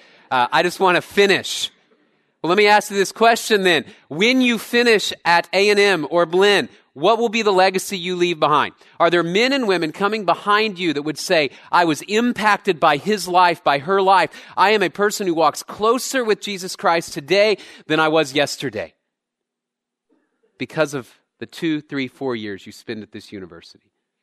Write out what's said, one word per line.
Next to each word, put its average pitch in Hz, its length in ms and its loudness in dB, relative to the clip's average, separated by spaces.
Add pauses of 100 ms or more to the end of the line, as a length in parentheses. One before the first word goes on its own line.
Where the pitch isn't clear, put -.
(300)
Uh, 127 220 2
I 160 100 2
just 175 180 -2
wanna 180 220 2
finish." - 680 -2 (720)
Well, 156 80 -6
let 180 80 2
me 208 120 4
ask 208 220 4
you 196 60 -6
this 190 160 0
question 220 520 2
then. 160 200 2 (240)
When 226 320 2
you 240 160 2
finish 240 560 0 (120)
at 226 280 2
A 196 160 2
and 202 120 4
M 185 300 2
or 170 140 2
Blinn, 180 460 2 (240)
what 190 240 0
will 233 100 0
be 220 140 -4
the 208 100 0
legacy 190 460 0
you 180 180 -6
leave 175 240 -2
behind? 147 320 2 (260)
Are 170 120 4
there 170 120 2
men 208 300 0
and 262 160 -2
women 165 240 -2
coming 202 320 -4
behind 202 540 0
you 170 160 -2
that 143 80 -6
would 151 160 -6
say, 156 320 0 (200)
"I 175 140 4
was 156 180 -2
impacted 208 760 -2
by 151 160 4
his 180 320 -4
life, 180 340 2
by 143 180 0
her 190 200 -2
life. 190 300 4 (260)
I 190 140 4
am 214 120 2
a 170 60 0
person 202 380 -4
who 170 80 -2
walks 151 280 0
closer 240 640 -2
with 208 160 -2
Jesus 190 360 -10
Christ 170 360 -2
today 190 460 0 (300)
than 156 120 0
I 156 80 2
was 156 240 0
yesterday 127 640 -4 (1600)
because 147 380 -4
of - 260 -12 (200)
the 117 60 -14
two, 156 360 -4
three, 139 260 -8
four 127 260 -8
years 104 300 -10
you 107 80 -20
spend 110 300 -12
at 98 100 -20
this - 200 -18
university"? 87 600 -20 (300)